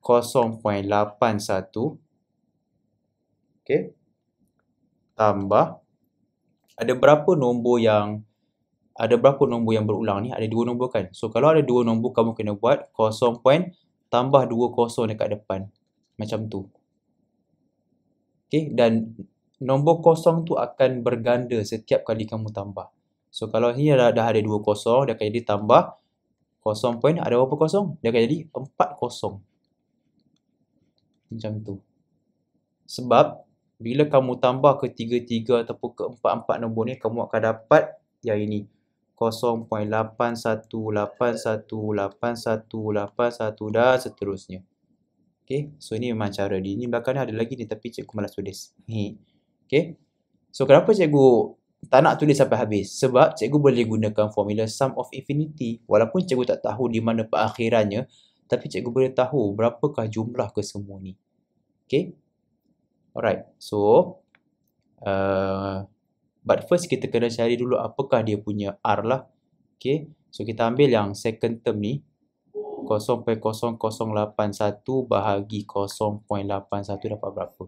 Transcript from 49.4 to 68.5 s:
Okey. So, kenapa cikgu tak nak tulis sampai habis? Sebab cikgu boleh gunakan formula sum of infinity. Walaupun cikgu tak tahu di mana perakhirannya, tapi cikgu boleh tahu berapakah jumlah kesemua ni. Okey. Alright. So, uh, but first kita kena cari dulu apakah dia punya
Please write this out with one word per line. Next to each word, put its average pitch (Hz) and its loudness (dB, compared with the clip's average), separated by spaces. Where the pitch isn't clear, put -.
Okey. 165 0
So, - -4
kenapa 175 8
cikgu 139 6
tak 131 8
nak 156 4
tulis 151 2
sampai 131 4
habis? 107 -2
Sebab 127 4
cikgu 135 0
boleh 123 4
gunakan 107 -2
formula 104 -2
sum 131 -4
of 123 -8
infinity. 131 -6
Walaupun 113 2
cikgu 123 0
tak - -2
tahu 113 -2
di 110 -2
mana 113 -2
perakhirannya, 110 0
tapi 135 -4
cikgu 123 -6
boleh 127 0
tahu 127 0
berapakah 117 -2
jumlah 110 -4
kesemua 101 -10
ni. 95 -14
Okey. 175 0
Alright. 107 -2
So, - -6
uh, 98 -2
but - 0
first 175 0
kita 123 -4
kena 117 -2
cari 117 0
dulu 123 -2
apakah 117 -2
dia 107 -2
punya 101 -6